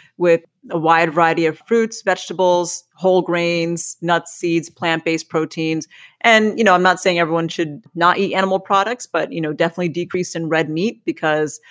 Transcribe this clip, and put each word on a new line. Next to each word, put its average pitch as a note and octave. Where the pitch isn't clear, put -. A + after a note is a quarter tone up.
with E3+
a E3+
wide E3
variety E3
of D#3
fruits, A3+
vegetables, F3+
whole F#3
grains, E3+
nuts, E3+
seeds, E3
plant-based E3
proteins. D#3+
And, A3
you A3+
know, G3
I'm F3+
not F3+
saying F3
everyone E3
should D#3
not E3+
eat F#3+
animal F#3+
products, G#3
but, D#3
you E3+
know, D#3
definitely E3+
decrease F3
in E3
red D#3
meat E3+
because, D#3